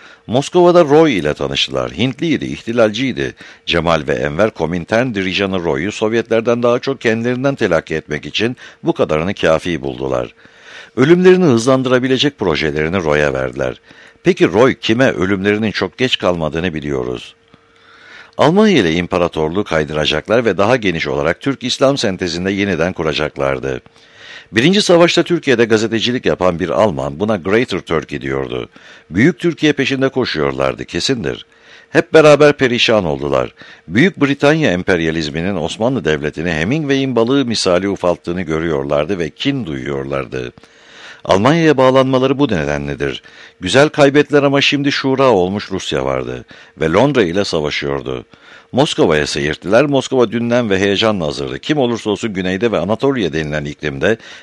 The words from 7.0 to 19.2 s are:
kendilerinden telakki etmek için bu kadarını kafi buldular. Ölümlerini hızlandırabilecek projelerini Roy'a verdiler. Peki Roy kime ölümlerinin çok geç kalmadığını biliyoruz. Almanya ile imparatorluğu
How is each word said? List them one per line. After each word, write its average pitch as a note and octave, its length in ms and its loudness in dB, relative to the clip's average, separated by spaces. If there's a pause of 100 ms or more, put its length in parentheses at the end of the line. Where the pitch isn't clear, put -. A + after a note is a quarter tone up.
kendilerinden B2 540 -2
telakki E2 400 -2
etmek D2+ 300 -6
için A2 320 -4 (260)
bu E3 100 0
kadarını F2 400 -2
kafi D#2+ 480 0
buldular. B1+ 520 -6 (640)
Ölümlerini F3+ 500 6
hızlandırabilecek C3 920 2
projelerini D#2 640 0
Roy'a D2 300 2
verdiler. B1+ 480 -6 (420)
Peki E3+ 300 2
Roy A2+ 220 4
kime A#2 360 0
ölümlerinin G2+ 600 0
çok F#2 260 -6
geç B2+ 200 -2
kalmadığını E2 560 -2
biliyoruz. C2 640 -6 (1000)
Almanya F#3 400 4
ile F2 160 2
imparatorluğu E2+ 720 0